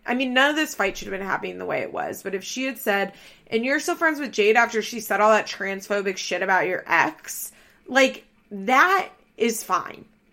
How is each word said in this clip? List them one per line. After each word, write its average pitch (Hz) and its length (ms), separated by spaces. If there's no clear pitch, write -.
I 233 80
mean, 254 220
none 277 160
of 302 40
this 302 200
fight 196 200
should - 120
have 190 120
been 196 80
happening 185 300
the 185 80
way 147 140
it - 120
was, - 300
but 190 140
if 190 80
she 262 220
had 269 120
said, 196 360
"And 226 180
you're 277 140
still 339 160
friends 320 240
with 285 120
Jade 214 260
after 226 260
she 233 160
said 202 220
all 214 100
that 208 160
transphobic 196 680
shit 180 260
about 185 240
your 185 180
ex," - 680
like, 262 380
that 262 580
is 220 260
fine. - 420